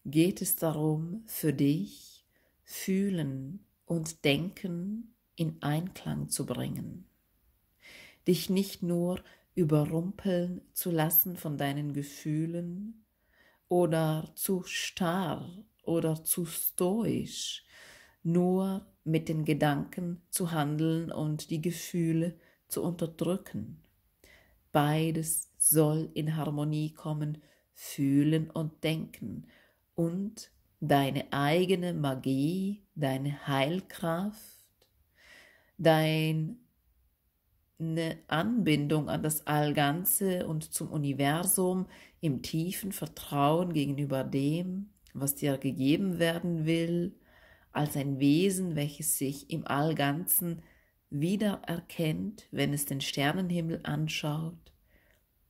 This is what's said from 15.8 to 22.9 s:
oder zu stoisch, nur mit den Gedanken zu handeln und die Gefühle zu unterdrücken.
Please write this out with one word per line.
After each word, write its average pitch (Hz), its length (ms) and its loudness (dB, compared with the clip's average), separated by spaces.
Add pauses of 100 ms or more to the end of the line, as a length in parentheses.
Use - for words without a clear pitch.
oder 160 400 0
zu - 220 -2
stoisch, - 1200 -2 (640)
nur 185 580 2 (200)
mit 160 240 0
den 156 160 0
Gedanken 151 760 0 (100)
zu 170 200 0
handeln 160 640 0
und 151 380 -4
die 156 120 -2
Gefühle 165 720 0 (320)
zu - 160 -6
unterdrücken. 170 960 -4 (920)